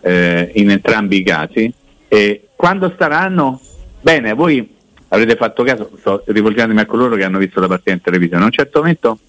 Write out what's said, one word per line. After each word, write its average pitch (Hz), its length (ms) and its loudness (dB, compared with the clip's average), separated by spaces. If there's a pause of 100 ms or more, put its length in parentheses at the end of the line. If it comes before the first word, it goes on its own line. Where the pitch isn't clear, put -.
eh, 87 520 0
in 101 160 2
entrambi 101 480 0
i 92 60 0
casi. 92 500 -2 (340)
E 208 480 0
quando 185 380 0
staranno 160 680 -2 (400)
bene, 135 360 0
voi 143 340 0 (380)
avrete 110 280 2
fatto 120 280 -2
caso, 120 260 -2 (100)
sto 101 280 -2
rivolgendomi 107 520 0
a 104 60 2
coloro 117 300 0
che 95 80 0
hanno 95 160 -2
visto 98 200 -2
la 92 80 2
partita 92 260 -2
in 90 80 -4
televisione, 87 420 0
a - 20 2
un 120 60 2
certo 139 260 -2
momento 147 400 0 (120)